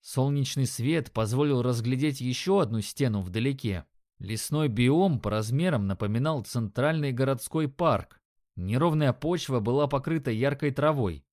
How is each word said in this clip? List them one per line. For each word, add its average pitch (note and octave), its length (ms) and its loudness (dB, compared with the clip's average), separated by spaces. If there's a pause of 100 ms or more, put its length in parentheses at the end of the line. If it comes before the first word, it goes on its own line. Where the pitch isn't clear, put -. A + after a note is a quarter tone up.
Солнечный C3+ 640 0
свет C3+ 460 -2
позволил B2+ 500 2
разглядеть B2+ 600 0
ещё D3+ 380 0
одну A2 220 0
стену G#2+ 400 -2
вдалеке. G#2+ 640 -4 (340)
Лесной C#3 480 -2
биом C3 520 4
по G#2 100 -4
размерам A2+ 580 0
напоминал A2 560 -2
центральный C3+ 680 -2
городской C3+ 560 0
парк. C3+ 540 0 (340)
Неровная C3+ 580 2
почва D3+ 460 -2
была B2+ 280 2
покрыта C#3 440 -2
яркой C3+ 400 0
травой. C3+ 600 0